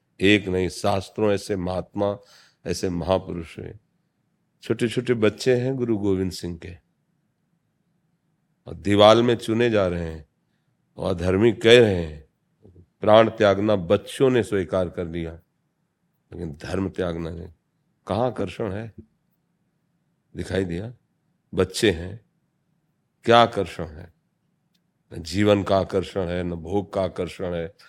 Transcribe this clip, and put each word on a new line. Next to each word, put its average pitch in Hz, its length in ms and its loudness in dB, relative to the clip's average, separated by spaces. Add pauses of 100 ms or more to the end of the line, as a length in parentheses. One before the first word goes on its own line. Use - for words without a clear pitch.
(200)
एक 98 280 4
नहीं, 92 220 0
शास्त्रों 101 640 -2
ऐसे 101 240 -4
महात्मा, 92 600 -4 (480)
ऐसे 92 240 -4
महापुरुष 87 720 -4
हैं। 87 200 -16 (840)
छोटे 120 260 -2
छोटे 120 260 -2
बच्चे 110 420 2
हैं 127 200 -2
गुरु 117 220 -2
गोविंद 95 340 0
सिंह 87 260 -10
के, 87 160 -16 (1900)
और 85 60 -12
दीवाल 104 500 6
में 120 120 2
चुने 113 340 -2
जा 101 180 0
रहे 87 180 -4
हैं 80 240 -12 (680)
और 92 180 -4
अधर्मी 92 380 2
कह 117 260 8
रहे 95 260 4
हैं, 76 220 -16 (720)
प्राण 110 280 6
त्यागना 104 460 2
बच्चों 101 540 0
ने 123 140 2
स्वीकार 92 460 -2
कर 87 160 -8
लिया, 82 340 -8 (960)
लेकिन 85 180 -10
धर्म 92 380 -6
त्यागना 85 400 -6
नहीं। 85 200 -14 (580)
कहाँ 110 200 -2
आकर्षण 104 440 -6
है? 107 220 -10 (1400)
दिखाई 90 300 -4
दिया? 92 280 -8 (600)
बच्चे 95 380 2
हैं, 90 340 -8 (1000)
क्या 117 160 6
आकर्षण 95 460 0
है? 80 280 -16 (1000)
न 82 80 -12
जीवन 101 420 2
का 98 160 0
आकर्षण 92 480 -4
है, 90 160 -4
न 87 80 -6
भोग 87 420 -6
का 101 80 -4
आकर्षण 87 520 -6
है, 82 220 -8 (140)